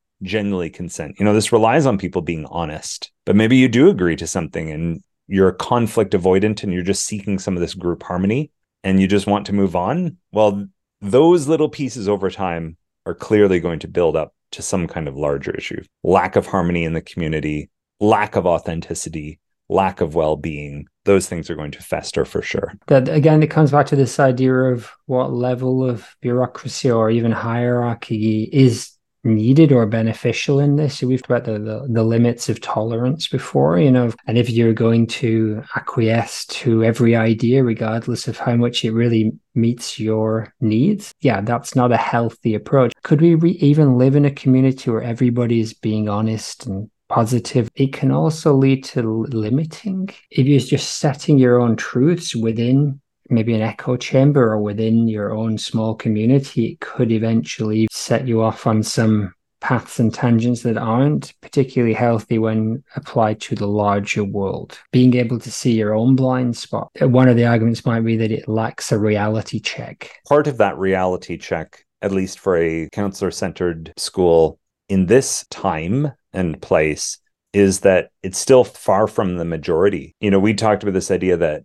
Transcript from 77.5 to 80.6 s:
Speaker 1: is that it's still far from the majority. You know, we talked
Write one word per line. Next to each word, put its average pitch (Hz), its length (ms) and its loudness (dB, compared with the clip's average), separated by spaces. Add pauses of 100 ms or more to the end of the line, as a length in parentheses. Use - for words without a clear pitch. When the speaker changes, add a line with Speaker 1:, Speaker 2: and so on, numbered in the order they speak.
Speaker 1:
is 101 260 4
that - 300 2 (120)
it's 95 160 -8
still 127 260 6
far 104 420 0
from 92 320 -2
the 85 80 -4
majority. 82 760 -2
You 104 100 0
know, 98 100 4
we 107 120 2
talked 107 300 0